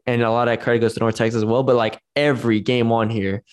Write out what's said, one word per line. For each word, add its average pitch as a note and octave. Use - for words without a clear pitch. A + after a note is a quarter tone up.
and A#2+
a A2+
lot A#2+
of A#2+
that A2
credit A#2+
goes A#2
to -
North A2+
Texas A2+
as G#2+
well. A#2
But, C3
like, A2
every A#2
game A#2+
on A2+
here, G2+